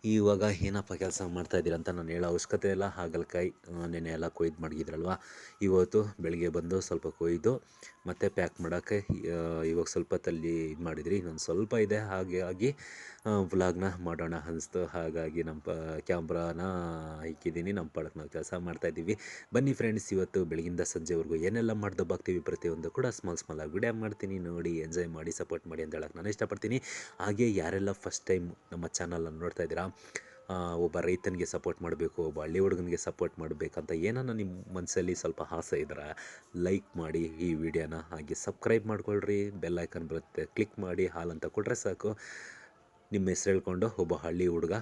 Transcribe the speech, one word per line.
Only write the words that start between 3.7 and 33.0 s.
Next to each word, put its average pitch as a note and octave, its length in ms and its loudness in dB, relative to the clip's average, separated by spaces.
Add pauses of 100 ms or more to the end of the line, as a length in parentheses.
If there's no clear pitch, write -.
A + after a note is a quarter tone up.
ನೆನ್ನೆ E2 240 -4
ಎಲ್ಲ D#2+ 180 -2
ಕೊಯ್ದು D#2+ 340 0
ಮಡಗಿದ್ರಲ್ವ, D#2 480 -4 (520)
ಇವತ್ತು G2 580 6
ಬೆಳಿಗ್ಗೆ E2+ 280 0
ಬಂದು E2+ 320 0
ಸ್ವಲ್ಪ E2+ 260 -2
ಕೊಯ್ದು E2+ 560 2 (440)
ಮತ್ತೆ F2+ 220 0
ಪ್ಯಾಕ್ - 320 0
ಮಾಡೋಕ್ಕೆ, F2 380 0 (340)
ಆ, E2 300 0
ಇವಾಗ E2 220 4
ಸ್ವಲ್ಪ - 300 0
ಹೊತ್ತಲ್ಲಿ E2 560 0
ಇದು D#2 120 -6
ಮಾಡಿದ್ರಿ. D#2+ 340 0
ಇನ್ನೊಂದು E2+ 220 -2
ಸ್ವಲ್ಪ G2+ 360 0
ಇದೆ, G#2 220 4
ಹಾಗಾಗಿ, F#2 800 0 (500)
ಆ, A2 120 2
ವ್ಲಾಗ್‌ನ F#2 460 4 (140)
ಮಾಡೋಣ E2 380 -2
ಅನಿಸ್ತು. E2 480 -2
ಹಾಗಾಗಿ E2 580 -2
ನಮ್ಮ D#2 180 -4
ಪ-, D#2+ 400 -4
ಕ್ಯಾಮ್ರಾನ E2+ 600 0 (680)
ಇಕ್ಕಿದ್ದೀನಿ, E2+ 460 -2
ನಮ್ಮ E2+ 160 -2
ಪಾಡಕ್ಕೆ D#2 300 -6
ನಾವು D2+ 120 -10
ಕೆಲಸ D#2+ 240 -6
ಮಾಡ್ತಾಯಿದ್ದೀವಿ. F2 640 -2 (360)
ಬನ್ನಿ C3+ 180 6
ಫ್ರೆಂಡ್ಸ್, A2 400 0
ಇವತ್ತು F#2+ 320 2
ಬೆಳಗಿಂದ E2+ 360 -2
ಸಂಜೆವರೆಗೂ E2 560 0
ಏನೆಲ್ಲ A2 360 2
ಮಾಡ್ದು G2+ 320 0
ಬಾಕ್ತೀವಿ F2+ 360 0
ಪ್ರತಿಯೊಂದು E2 500 -2
ಕೂಡ B2+ 160 -2
ಸ್ಮಾಲ್ F#2 300 -4
ಸ್ಮಾಲ್ D#2 240 -8
ಆಗಿ D2+ 100 -4
ವಿಡಿಯೋ A2 220 0
ಮಾಡ್ತೀನಿ, G#2+ 460 -4
ನೋಡಿ E2+ 400 -2
ಎಂಜಾಯ್ E2 300 -2
ಮಾಡಿ, E2 240 -6
ಸಪೋರ್ಟ್ - 340 -4
ಮಾಡಿ D#2+ 160 -6
ಅಂತ D#2 120 -6
ಹೇಳಕ್ಕೆ D#2 240 -6
ನಾನು F2+ 100 -4
ಇಷ್ಟಪಡ್ತೀನಿ. G#2+ 540 -2 (360)
ಹಾಗೆ G#2+ 360 4
ಯಾರೆಲ್ಲ F#2+ 380 2
ಫಸ್ಟ್ - 340 -6
ಟೈಮ್ F2 260 2 (200)
ನಮ್ಮ E2+ 140 -4
ಚಾನಲನ್ನು E2 520 -4
ನೋಡ್ತಾ E2+ 240 -2
ಇದ್ದೀರಾ, E2 220 -2 (680)
ಆ, F2+ 240 -2
ಒಬ್ಬ E2+ 260 2
ರೈತನಿಗೆ F2+ 460 0
ಸಪೋರ್ಟ್ F2 360 -4
ಮಾಡಬೇಕು, D#2+ 400 -2
ಒಬ್ಬ D#2 180 -2
ಹಳ್ಳಿ D#2+ 180 0
ಹುಡುಗನಿಗೆ F2+ 380 2
ಸಪೋರ್ಟ್ - 420 -2